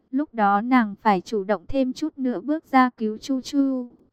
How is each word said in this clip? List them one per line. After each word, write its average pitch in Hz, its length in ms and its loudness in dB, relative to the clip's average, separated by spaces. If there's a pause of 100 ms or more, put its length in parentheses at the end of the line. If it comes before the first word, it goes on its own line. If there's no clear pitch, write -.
(120)
lúc 277 220 -4
đó 202 280 2
nàng 233 400 2
phải 196 200 2
chủ 202 220 -4
động 190 240 -2
thêm 262 260 0
chút 302 240 -6
nữa 247 240 -2
bước 294 300 -4
ra 254 260 4
cứu 220 200 -4
Chu 262 240 -4
Chu. 262 480 -2 (240)